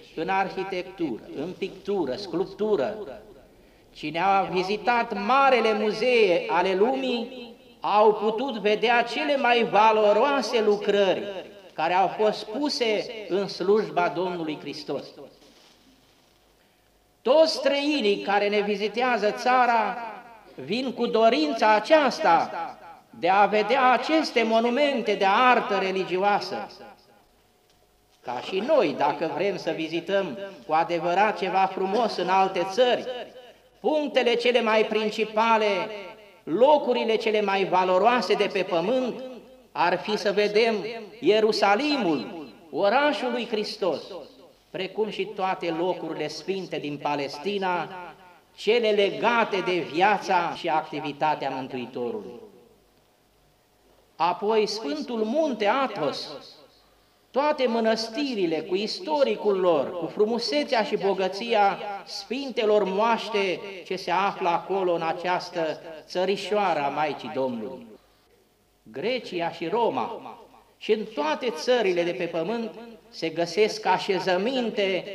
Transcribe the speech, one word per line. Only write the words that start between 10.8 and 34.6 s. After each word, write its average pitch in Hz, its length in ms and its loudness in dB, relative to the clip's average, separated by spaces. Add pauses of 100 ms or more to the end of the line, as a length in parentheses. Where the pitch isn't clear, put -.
care 165 180 -2
au 185 140 4
fost 208 380 0
puse 226 640 -2 (220)
în 190 200 -2
slujba 180 680 2
Domnului 170 460 -4
Hristos. 139 440 -8 (2250)
Toți 311 300 6
străinii 277 680 0
care 202 280 0
ne 208 120 0
vizitează 208 680 0
țara 233 680 2 (580)
vin 220 380 -4
cu 233 140 -2
dorința 226 680 4
aceasta 180 1040 2 (320)
de 117 180 -2
a 202 180 6
vedea 214 440 4
aceste 247 520 2
monumente 226 720 2
de 196 140 0
artă 226 500 4
religioasă. 185 880 -2 (1600)
Ca 123 180 -8
și 190 180 -6
noi, 220 400 2
dacă 151 360 0
vrem 180 220 -2
să 165 140 -6
vizităm 160 680 -4 (280)
cu 151 60 -2
adevărat 175 640 0
ceva 190 340 0
frumos 202 440 -2
în 180 120 -2
alte 190 420 2
țări, 240 340 2 (760)
punctele 254 540 2
cele 240 260 2